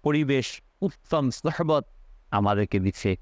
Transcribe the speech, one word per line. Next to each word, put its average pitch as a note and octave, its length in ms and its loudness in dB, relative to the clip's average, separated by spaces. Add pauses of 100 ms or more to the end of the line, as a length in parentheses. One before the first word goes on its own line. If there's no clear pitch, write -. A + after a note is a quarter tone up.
পরিবেশ, C#3+ 600 0 (180)
উত্তম D3+ 500 -2
সোহবত D#3 560 -2 (440)
আমাদেরকে G2+ 500 2
দিচ্ছে। F#2+ 420 0